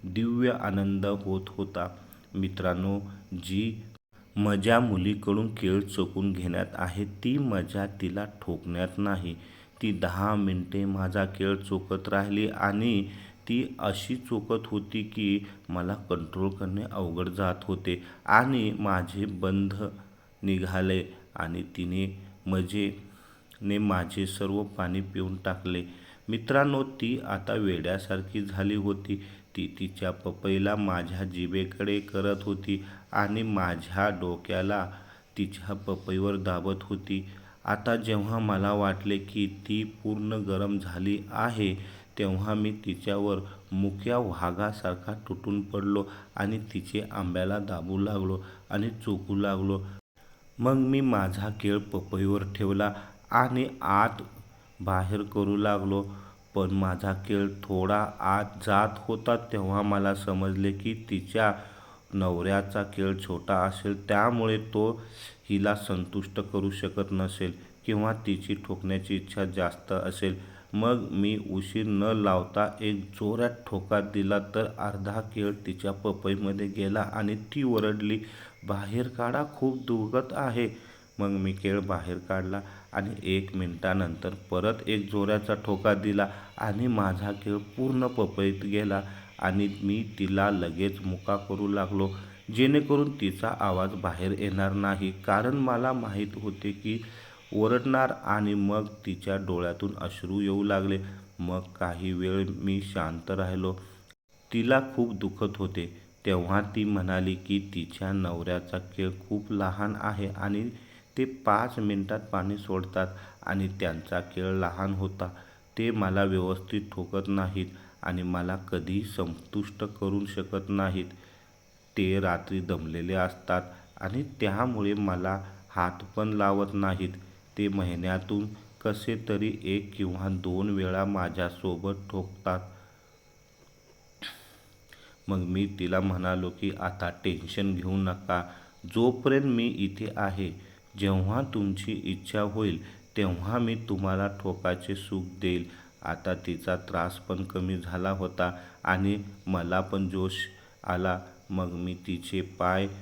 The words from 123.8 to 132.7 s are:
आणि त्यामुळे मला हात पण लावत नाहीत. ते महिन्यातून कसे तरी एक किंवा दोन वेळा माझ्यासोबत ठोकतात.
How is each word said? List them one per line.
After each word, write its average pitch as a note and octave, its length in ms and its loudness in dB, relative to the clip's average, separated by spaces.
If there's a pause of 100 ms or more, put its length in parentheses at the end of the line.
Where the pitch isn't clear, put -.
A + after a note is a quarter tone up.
आणि G#2+ 260 -4
त्यामुळे G#2+ 720 0
मला F#2+ 480 0 (280)
हात F2+ 340 0 (120)
पण G#2+ 180 0
लावत G2 400 4
नाहीत. F#2+ 360 2 (480)
ते G#2 100 2
महिन्यातून F#2+ 800 0 (340)
कसे A2 480 -2
तरी G#2+ 340 0
एक G2+ 340 -2
किंवा F#2+ 320 0
दोन F#2+ 400 0
वेळा F#2+ 360 2
माझ्यासोबत F2+ 880 -2 (180)
ठोकतात. F#2+ 480 -2 (2750)